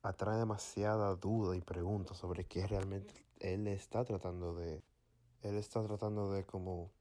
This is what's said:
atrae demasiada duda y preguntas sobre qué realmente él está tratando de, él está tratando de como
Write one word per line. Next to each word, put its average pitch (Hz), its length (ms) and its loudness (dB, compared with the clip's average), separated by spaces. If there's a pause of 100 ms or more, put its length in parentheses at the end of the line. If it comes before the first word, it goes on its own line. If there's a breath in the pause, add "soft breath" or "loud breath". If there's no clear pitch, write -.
atrae 104 360 2
demasiada 107 760 2
duda 98 400 2
y 90 60 0
preguntas 95 560 -2
sobre 90 280 -2
qué 95 200 -2
realmente 98 580 -2 (160)
él 101 280 0
está 107 380 0
tratando 90 500 -2
de, 85 260 -4 (600)
él 104 140 -2
está 107 300 0
tratando 104 460 0
de 98 140 0
como 90 560 -4